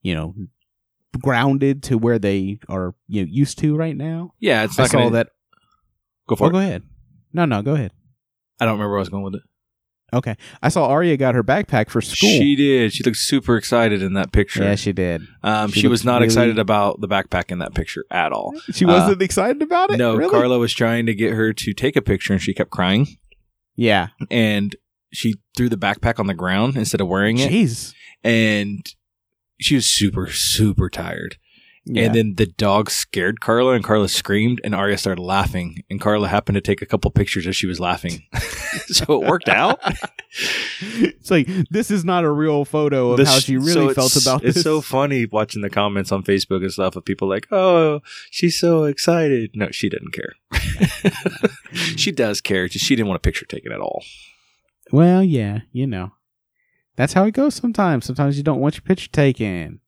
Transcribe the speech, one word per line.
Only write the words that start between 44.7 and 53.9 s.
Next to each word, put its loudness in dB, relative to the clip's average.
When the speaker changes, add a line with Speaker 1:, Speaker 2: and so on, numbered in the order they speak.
Speaker 2:
funny 0
watching -2
the -4
comments 0
on -2
Facebook 0
and -4
stuff -2
of -12
people -4
like, -4
"Oh, 2
she's 0
so 4
excited." 0
No, -4
she -2
didn't -8
care. -10
<laughs> -2
She -2
does 0
care. 0
Just -6
she 4
didn't 0
want 0
a -6
picture -2
taken -12
at -8
all. -6